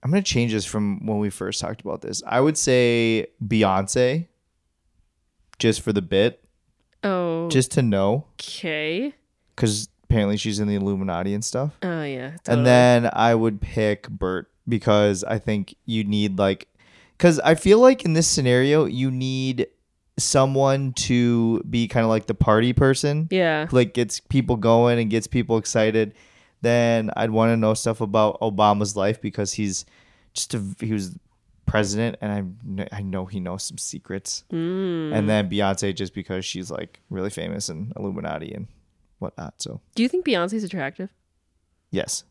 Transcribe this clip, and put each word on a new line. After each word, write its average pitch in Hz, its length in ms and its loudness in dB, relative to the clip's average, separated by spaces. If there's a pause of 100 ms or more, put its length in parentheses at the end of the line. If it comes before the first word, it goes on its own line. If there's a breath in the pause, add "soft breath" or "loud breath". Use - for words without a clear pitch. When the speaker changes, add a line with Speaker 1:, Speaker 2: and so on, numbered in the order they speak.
Speaker 1:
I'm 127 80 -2
gonna 190 120 4
change 120 300 0
this 107 140 0
from 101 400 -4
when 107 140 -2
we 104 100 -2
first 101 300 -8
talked - 200 -8
about - 220 -8
this. - 240 -8
I 120 140 0
would 151 180 2
say 117 720 2 (140)
Beyonce, 110 840 2 (1300)
just - 220 2
for 110 140 -2
the 101 80 0
bit. 98 420 0 (580)
Speaker 2:
Oh. 175 460 -2
Speaker 1:
Just 131 240 2
to 143 100 2
know. 104 520 0
Speaker 2:
Okay. 165 800 -6 (400)
Speaker 1:
'Cause 110 340 -2 (160)
apparently 104 320 2
she's 104 240 -4
in 104 80 -2
the 104 60 0
Illuminati 98 580 -2
and 104 120 -4
stuff. 139 380 -4
Speaker 2:
Oh, 170 200 -6
yeah, 135 300 -8 (120)
totally. 120 140 0
Speaker 1:
And 123 80 4
then 123 480 6
I 117 200 4
would 113 280 0
pick 107 480 -2
Bert 92 400 -4 (180)
because 104 560 4
I 110 140 -2
think 104 360 -4 (120)
you 110 180 -2
need, 104 340 0
like, 98 300 2 (500 soft breath)
'cause 165 220 6
I 160 140 4
feel 196 240 6
like 254 260 6
in 165 80 0
this 160 160 2
scenario, 135 560 4
you 127 260 -2
need 131 580 -2 (500)
someone 135 760 2
to 120 760 2
be 117 180 0
kinda 113 220 0
like 113 160 2
the - 100 -4
party 113 380 4
person. 147 580 2
Speaker 2:
Yeah. 165 360 0
Speaker 1:
Who, 160 100 2
like, 123 160 4
gets 120 260 -2
people 123 380 0
going 117 420 4
and 113 120 0
gets 110 160 0
people 113 320 0
excited. 110 560 0 (480 soft breath)
Then 117 560 2
I'd 113 100 0
wanna 113 300 2
know 110 160 2
stuff 113 260 -2
about 107 400 2
Obama's 104 560 2
life 104 240 0
because 104 320 -4
he's 101 320 -4 (480 soft breath)
just - 220 -8
a, 110 80 -4 (180)
he 110 140 -4
was 95 240 -6 (480)
president, 107 560 -2
and 104 100 -4
I 101 80 -2 (360)
kn-, 98 160 -8
I 101 100 -8
know 95 240 -6
he 98 140 -10
knows 90 240 -8
some - 120 -12
secrets. - 720 -10
Speaker 2:
Mm. 170 640 -4
Speaker 1:
And 107 160 -4
then 104 220 0
Beyonce 98 440 -2
just 92 200 -8
because 95 320 -8
she's, 92 240 -10
like, - 300 -10 (100)
really 95 180 -6
famous 85 400 -8
and 95 260 -10
Illuminati 82 600 -8
and - 140 -12 (500)
whatnot. - 420 -12
So. - 220 -12 (120)
Speaker 2:
Do 226 80 0
you 247 60 0
think 359 160 -4
Beyonce's 208 400 -2
attractive? 180 460 -8 (800)
Speaker 1:
Yes. - 400 -6